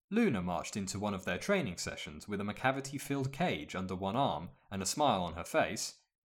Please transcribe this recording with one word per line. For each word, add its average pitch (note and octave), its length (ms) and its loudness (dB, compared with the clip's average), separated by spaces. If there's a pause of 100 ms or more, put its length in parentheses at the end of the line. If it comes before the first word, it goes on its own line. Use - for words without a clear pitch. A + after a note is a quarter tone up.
Luna G3 320 4
marched F2 360 -2
into G2 220 -4
one G#2 140 0
of F#2 120 -4
their F2+ 120 0
training C#3+ 400 0
sessions - 500 -8
with G2+ 120 -2
a G#2 60 -2
Macavity-filled C3+ 880 -2
cage G2+ 420 0
under F#2 200 -2
one F#2+ 200 0
arm F2 340 2 (220)
and G2 100 -2
a F#2+ 40 0
smile B2+ 360 4
on E2+ 120 -2
her E2+ 100 -6
face, - 520 0 (320)